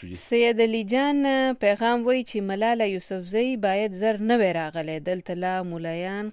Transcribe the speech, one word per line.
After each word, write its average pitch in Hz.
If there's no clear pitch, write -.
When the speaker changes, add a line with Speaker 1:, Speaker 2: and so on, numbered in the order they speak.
Speaker 1:
شو، 92
جي. 90
Speaker 2:
سید 233
علي 226
جان، 277
آه، 262
پیغام 233
وایي 254
چې -
ملاله 214
یوسفزۍ 196
باید 202
زر 208
نه 220
وای 196
راغلی. 156
دلته 180
لا 185
ملایان، 175